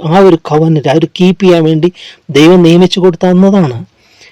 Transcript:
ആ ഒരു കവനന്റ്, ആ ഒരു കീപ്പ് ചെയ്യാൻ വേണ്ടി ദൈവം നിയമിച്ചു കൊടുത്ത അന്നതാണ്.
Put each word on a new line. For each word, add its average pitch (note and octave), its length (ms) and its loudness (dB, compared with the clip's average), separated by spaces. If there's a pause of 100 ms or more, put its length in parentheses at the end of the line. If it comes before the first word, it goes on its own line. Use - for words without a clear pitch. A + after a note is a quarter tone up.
ആ F3 120 0
ഒരു F#3 220 2
കവനന്റ്, D#3 480 -2
ആ C#3 80 -2
ഒരു D#3+ 100 -2
കീപ്പ് F#3 360 -2
ചെയ്യാൻ E3+ 200 2
വേണ്ടി D#3+ 260 -2 (400)
ദൈവം D#3+ 340 2
നിയമിച്ചു F3 360 2
കൊടുത്ത F3+ 260 -2
അന്നതാണ്. F3+ 540 0 (520)